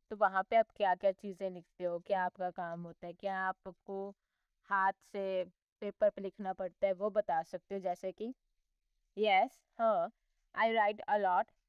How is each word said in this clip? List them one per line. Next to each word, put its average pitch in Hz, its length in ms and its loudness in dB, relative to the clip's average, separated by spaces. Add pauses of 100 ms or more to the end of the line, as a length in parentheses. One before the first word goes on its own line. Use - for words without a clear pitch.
(100)
तो 214 60 -8
वहाँ 190 260 2
पे 226 140 -2
आप 220 140 4
क्या-क्या 190 420 2
चीज़ें 190 380 -8
लिखते 180 340 -10
हो, 175 140 -2
क्या 185 260 -2
आपका 180 260 -4
काम 170 320 -8
होता 170 240 -14
है, 175 60 -10
क्या 190 260 -6
आपको 196 760 -8 (480)
हाथ 196 300 2
से 190 520 -4 (360)
पेपर 208 300 2
पे - 120 -4
लिखना 190 300 -6
पड़ता 185 340 -4
है, 190 60 0
वो 196 180 -2
बता 180 320 0
सकते - 320 -10
हो। 196 60 -6
जैसे 180 320 -4
कि, 233 220 -8 (840)
यस, 208 460 4 (140)
हाँ, 214 320 2 (480)
I 226 120 2
write 214 380 2
a 208 160 2
lot। 185 260 2 (180)